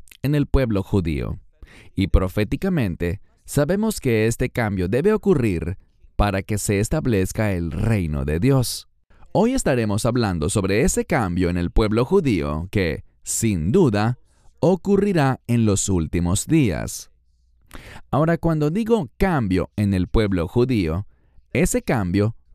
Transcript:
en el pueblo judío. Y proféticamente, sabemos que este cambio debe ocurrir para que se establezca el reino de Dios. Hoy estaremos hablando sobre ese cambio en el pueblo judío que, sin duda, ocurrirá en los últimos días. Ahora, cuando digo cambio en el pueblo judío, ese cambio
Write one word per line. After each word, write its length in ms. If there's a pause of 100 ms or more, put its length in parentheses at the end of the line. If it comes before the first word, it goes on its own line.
(220)
en 140
el 100
pueblo 380
judío. 560 (560)
Y 120
proféticamente, 1120 (240)
sabemos 540
que 280
este 240
cambio 360
debe 260
ocurrir 640 (380)
para 280
que 160
se 200
establezca 720
el 180
reino 540
de 140
Dios. 500 (420)
Hoy 220
estaremos 520
hablando 440
sobre 340
ese 220
cambio 440
en 80
el 140
pueblo 340
judío 640
que, 340 (200)
sin 480
duda, 480 (400)
ocurrirá 880
en 180
los 240
últimos 560
días. 640 (1000)
Ahora, 260
cuando 320
digo 480
cambio 600
en 180
el 120
pueblo 400
judío, 600 (460)
ese 280
cambio 540 (200)